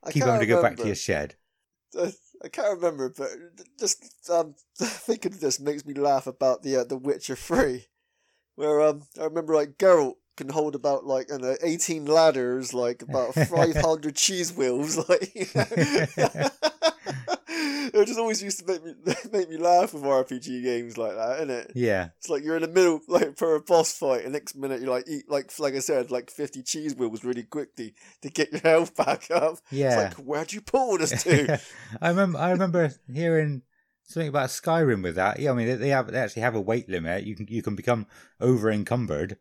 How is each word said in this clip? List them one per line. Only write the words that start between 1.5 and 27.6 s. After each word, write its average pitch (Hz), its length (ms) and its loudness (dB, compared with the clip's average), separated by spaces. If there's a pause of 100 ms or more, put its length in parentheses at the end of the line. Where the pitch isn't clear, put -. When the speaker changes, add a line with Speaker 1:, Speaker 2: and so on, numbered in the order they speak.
Speaker 1:
I, 175 140 -2 (300)
I - 40 -14
can't 208 320 -2
remember, 143 360 -2
but 139 120 -8 (500)
just, - 540 -6
um, 165 240 0 (100)
<laughs> - 120 -20
thinking - 560 -4
of - 80 -14
this 139 180 -2
makes 147 260 -6
me 143 80 -12
laugh 139 340 0
about 131 360 0
the, 135 140 0
uh, 123 80 2
The 131 120 -6
Witcher 135 380 -4
Three, 143 520 0 (680)
where, 151 260 2
um, 147 220 2 (160)
I 160 60 -6
remember, 160 280 -2
like, 147 240 0
Geralt 165 360 6 (240)
can 139 120 -12
hold 151 260 -2
about, 139 300 -2
like, 131 240 -2
I 143 80 -8
don't 127 40 -8
know, 127 200 -2
eighteen 165 440 -2
ladders, 135 680 2
like, 123 280 -4
about 131 320 -4
Speaker 2:
<laughs> 151 160 2
Speaker 1:
five 160 260 4
hundred 151 400 0
cheese 180 400 -2
wheels, 143 420 0
<laughs> - 120 -4
like, 180 260 2
you 190 180 -4
know? - 1000 0
<laughs> - 60 -20 (1300)
It 214 140 6
just 226 140 -6
always 220 240 -2
used 202 160 -8
to 170 120 -16
make 160 140 -4
me, 160 80 -14 (120)
<laughs> - 280 -4
make 180 160 0
me 160 80 -10
laugh 175 380 4
with 143 100 -8
R 135 180 4
P 127 160 -6
G 123 220 -8
games 120 340 -2
like 113 200 -4
that, 117 240 -2
innit? 131 340 -6
Speaker 2:
Yeah. 104 360 0 (100)
Speaker 1:
It's - 100 -16
like 147 140 -2
you're 156 120 -2
in 165 60 0
the 165 60 -2
middle, 170 400 4
like, 170 280 2
for 165 200 2
a 151 60 0
boss 165 360 4
fight, 131 260 0
and 131 100 -8
next 147 220 -8
minute 135 260 -6
you, 131 60 -6
like, 127 220 -2
eat, 147 180 -10
like, 143 300 -4
like 143 160 -2
I 139 60 -2
said, 131 320 0
like, 123 180 -4
fifty 139 320 -10
cheese 151 340 -6
wheels 113 280 -4
really 123 200 -4
quickly 123 520 -12 (260)